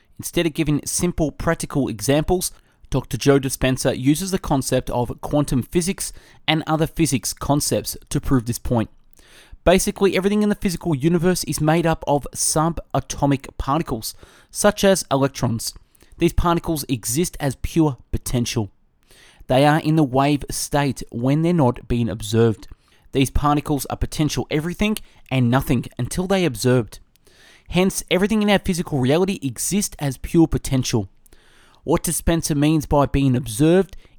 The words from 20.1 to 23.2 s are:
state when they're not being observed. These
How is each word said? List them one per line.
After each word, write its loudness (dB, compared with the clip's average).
state -2
when 0
they're 2
not 2
being 0
observed. 0
These 2